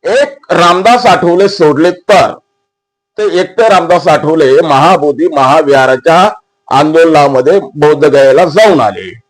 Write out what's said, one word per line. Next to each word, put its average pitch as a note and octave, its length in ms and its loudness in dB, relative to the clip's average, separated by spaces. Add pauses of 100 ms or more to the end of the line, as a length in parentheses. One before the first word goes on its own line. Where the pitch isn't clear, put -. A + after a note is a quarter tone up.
एक A#3+ 500 -6
रामदास F#3 540 0
आठवले F3+ 420 0
सोडले D#3+ 420 0
तर, F3 480 -2 (800)
ते F#3 220 -2
एकटे A3 280 -2
रामदास F3 400 0
आठवले D3 520 0
महाबोधी D3 680 0
महाविहाराच्या C#3+ 1040 0 (360)
आंदोलनामध्ये D3+ 920 0
बौद्ध D3 440 -2
गयाला C#3 400 2
जाऊन E3 360 2
आले. F#2+ 280 -6 (220)